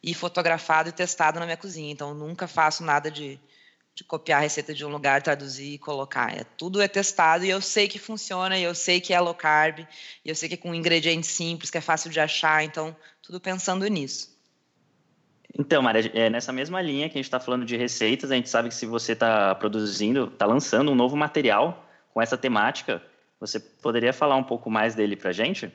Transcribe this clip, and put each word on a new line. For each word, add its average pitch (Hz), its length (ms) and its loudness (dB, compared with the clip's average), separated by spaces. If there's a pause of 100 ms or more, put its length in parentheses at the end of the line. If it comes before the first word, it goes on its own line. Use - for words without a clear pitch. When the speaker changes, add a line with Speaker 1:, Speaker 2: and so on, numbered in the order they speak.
Speaker 1:
e 165 120 -4
fotografado 165 720 0
e 170 40 -10
testado 165 460 0
na 170 80 -6
minha 165 100 -4
cozinha. 160 360 -12
Então, 143 160 -10
eu 147 60 -10
nunca 160 340 -10
faço 156 340 2
nada 151 280 0
de, 143 280 -12 (560)
de - 80 -14
copiar 156 360 0
a 147 40 4
receita 151 320 -4
de 143 100 -10
um 147 40 -8
lugar, 143 340 2
traduzir 139 520 -4
e 143 40 -14
colocar. 139 560 -4
É, - 80 -8 (140)
tudo 190 260 -2
é 196 60 4
testado 180 560 2
e 190 60 2
eu 196 100 0
sei 202 260 2
que 202 120 -8
funciona, 190 600 -4
e 180 60 0
eu 175 100 -2
sei 180 260 2
que 180 140 0
é 175 60 6
low 170 140 2
carb, 160 520 2 (380)
e - 40 -8
eu 160 60 -4
sei 160 140 -6
que 160 80 -4
é - 20 -12
com 175 160 -6
ingredientes 165 560 2
simples, 165 400 -6
que 170 80 -4
é - 20 -2
fácil 160 300 -2
de 156 80 -2
achar. 156 460 2
Então, 160 320 -8 (260)
tudo 180 180 -12
pensando 190 460 -2
nisso. 160 460 -4 (1200)
Speaker 2:
Então, 139 260 2
Maria, 110 320 4
é, 113 160 4
nessa 120 200 -4
mesma 147 300 -4
linha 151 300 -2
que 151 80 -6
a 131 40 -4
gente - 80 -8
tá 127 80 -2
falando 123 280 -2
de 120 100 -4
receitas, 120 540 0
a 135 40 2
gente 123 140 0
sabe 117 220 0
que 113 40 -12
se - 120 -6
você 113 280 -2
tá 107 400 4
produzindo, 107 720 0
tá - 180 0
lançando 135 440 4
um 139 40 4
novo 127 200 4
material 147 720 2 (280)
com 113 80 2
essa 123 160 0
temática, 113 640 0 (360)
você 107 220 -8
poderia 120 540 0
falar 143 220 4
um 135 80 2
pouco 120 260 -6
mais 110 240 2
dele 104 200 0
pra 95 160 -4
gente? 110 440 -4